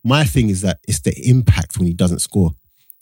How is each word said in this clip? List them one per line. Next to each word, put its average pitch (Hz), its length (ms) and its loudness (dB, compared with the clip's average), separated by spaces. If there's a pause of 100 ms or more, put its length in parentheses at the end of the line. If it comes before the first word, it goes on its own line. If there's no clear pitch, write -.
my 139 200 2
thing 120 260 0
is 92 120 -4
that 95 260 -2
it's - 140 -4
the 87 120 -2 (160)
impact - 480 2
when 90 100 0
he 85 60 -2
doesn't 87 260 0
score. 90 320 0 (500)